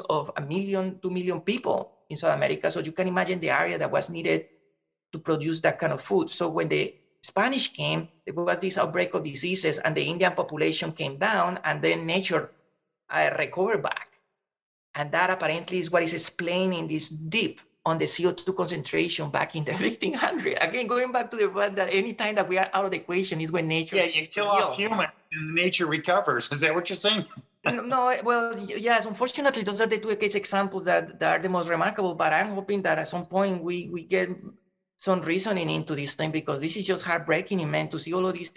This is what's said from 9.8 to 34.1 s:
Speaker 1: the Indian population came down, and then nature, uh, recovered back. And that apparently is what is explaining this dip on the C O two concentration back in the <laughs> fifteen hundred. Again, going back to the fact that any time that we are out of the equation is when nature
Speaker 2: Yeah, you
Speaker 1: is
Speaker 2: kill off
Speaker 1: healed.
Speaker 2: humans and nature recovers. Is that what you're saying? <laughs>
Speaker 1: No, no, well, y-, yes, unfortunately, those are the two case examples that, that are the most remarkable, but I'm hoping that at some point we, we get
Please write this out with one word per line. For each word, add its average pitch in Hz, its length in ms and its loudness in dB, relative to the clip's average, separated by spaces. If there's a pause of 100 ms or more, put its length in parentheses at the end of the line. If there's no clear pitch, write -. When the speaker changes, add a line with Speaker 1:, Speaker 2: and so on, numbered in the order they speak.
Speaker 1:
the 151 80 0
Indian 175 300 2
population 160 600 0
came 139 240 -6
down, 180 480 2
and 151 160 -2
then 165 240 2
nature, 175 460 0 (580)
uh, 151 300 2
recovered 180 440 0
back. - 260 -4 (840)
And 147 180 -4
that 180 180 2
apparently 165 480 -2
is 165 120 -4
what 175 120 4
is 165 100 -2
explaining 175 720 -2
this 156 220 -4
dip 160 520 -2 (240)
on 160 140 0
the 151 80 2
C 170 200 0
O 175 60 4
two 185 200 -4
concentration 165 760 -2
back 139 280 -2
in 156 80 -2
the 151 100 -2
<laughs> 185 120 0
fifteen 262 280 -2
hundred. - 460 0
Again, 220 260 0
going 247 240 0
back 240 220 0
to 233 40 -8
the 202 140 4
fact 202 240 0
that 190 180 0
any 202 220 2
time 214 220 -2
that 190 120 2
we 185 80 2
are 190 160 2
out 190 120 2
of 190 80 0
the 175 60 -2
equation 175 420 -2
is 160 100 -4
when 165 160 0
nature 160 300 0
Speaker 2:
Yeah, 180 80 6
you 160 180 0
Speaker 1:
is 156 60 -6
Speaker 2:
kill 208 180 -2
off 196 300 4
Speaker 1:
healed. 214 160 0
Speaker 2:
humans 185 180 0 (220)
and 156 220 -6
nature 180 320 2
recovers. 156 640 2
Is 143 80 -2
that 160 140 4
what 180 140 0
you're 190 80 -4
saying? 202 340 2
<laughs> - 40 -18 (300)
Speaker 1:
No, 240 180 0
no, 247 420 2
well, 233 300 2
y-, 202 240 -8
yes, 226 260 2
unfortunately, 247 580 0
those 196 180 -2
are 226 60 4
the 214 120 2
two 214 180 -2
case 208 180 0
examples 196 500 0
that, 165 360 2
that 160 200 4
are - 20 -8
the 185 60 0
most 175 200 0
remarkable, 175 460 2
but 160 180 4
I'm 196 220 2
hoping 196 280 -2
that 160 160 2
at 156 80 -2
some 175 200 -6
point 185 360 0
we, 175 300 -4
we 170 100 -6
get 185 280 0 (680)